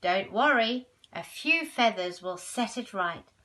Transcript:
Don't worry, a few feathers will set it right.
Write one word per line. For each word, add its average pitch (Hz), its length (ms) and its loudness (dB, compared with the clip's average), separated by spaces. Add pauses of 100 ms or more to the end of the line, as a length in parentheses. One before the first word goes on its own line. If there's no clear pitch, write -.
Don't 185 320 0
worry, 247 560 2 (240)
a 170 100 -10
few 320 420 0
feathers 185 580 0
will 180 140 -6
set 220 400 -4
it 247 160 -8
right. 175 320 -4 (200)